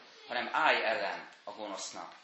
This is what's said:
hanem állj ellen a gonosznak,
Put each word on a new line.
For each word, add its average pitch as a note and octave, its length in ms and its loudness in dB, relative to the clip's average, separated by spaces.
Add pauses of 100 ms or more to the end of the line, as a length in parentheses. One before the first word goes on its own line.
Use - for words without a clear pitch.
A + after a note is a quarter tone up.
(280)
hanem A#2+ 240 -2
állj C#3+ 340 6
ellen G2 440 0 (140)
a G#2 80 -10
gonosznak, G2 640 -8 (100)